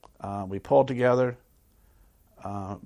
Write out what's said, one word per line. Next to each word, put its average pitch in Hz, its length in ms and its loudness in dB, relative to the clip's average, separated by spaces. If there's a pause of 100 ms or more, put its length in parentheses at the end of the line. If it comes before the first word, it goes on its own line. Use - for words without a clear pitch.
(200)
Uh, 101 280 -6
we 98 100 -6
pulled 135 300 4
together. 123 500 2 (1080)
Uh, 98 320 -8 (100)